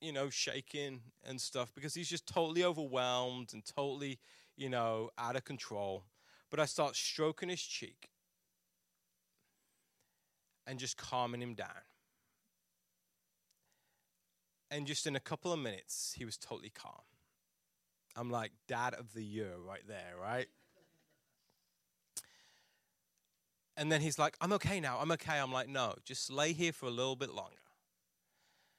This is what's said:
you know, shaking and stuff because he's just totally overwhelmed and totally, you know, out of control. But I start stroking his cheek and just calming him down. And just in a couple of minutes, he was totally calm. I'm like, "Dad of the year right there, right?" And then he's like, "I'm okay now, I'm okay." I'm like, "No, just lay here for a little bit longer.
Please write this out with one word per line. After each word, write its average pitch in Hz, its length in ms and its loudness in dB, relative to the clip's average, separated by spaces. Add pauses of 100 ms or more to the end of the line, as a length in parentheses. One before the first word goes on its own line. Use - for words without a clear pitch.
you 156 100 -6
know, 139 160 0
shaking 135 720 -2 (260)
and 131 140 -6
stuff 123 340 -2
because 143 200 -6
he's 170 160 -4
just 170 160 -4
totally 165 360 4
overwhelmed 127 920 2
and 110 100 -10
totally, 139 540 -2 (360)
you 135 140 -4
know, 113 480 2
out 120 200 -2
of 131 100 -2
control. 101 580 -4 (460)
But 151 100 2
I 147 60 6
start 143 280 2
stroking 160 540 0
his 180 140 -2
cheek - 480 -10 (2500)
and 131 120 -4
just 123 200 -4
calming 120 420 0
him 120 140 -4
down. 90 320 -6 (2750)
And 147 160 -2
just 147 200 -2
in 143 100 2
a 135 40 2
couple 175 340 -2
of 160 40 2
minutes, - 600 -4
he 123 80 -6
was 110 100 -6
totally - 320 -10
calm. - 320 -14 (1160)
I'm 120 140 -2
like, 113 200 0 (160)
"Dad 123 280 2
of 113 180 -10
the 113 100 -8
year 104 360 -4
right 95 280 -10
there, 90 340 -10
right?" 120 280 -2 (3250)
And 151 160 4
then 151 80 8
he's 156 180 2
like, 151 220 4
"I'm 180 140 4
okay 185 260 2
now, 127 180 0
I'm 156 140 2
okay." 156 260 2
I'm 131 140 2
like, 127 160 2
"No, 127 260 2 (100)
just - 240 -4
lay 147 240 4
here 165 200 4
for 139 140 -8
a 120 40 0
little 131 240 2
bit 127 160 -2
longer. 95 240 -8 (1200)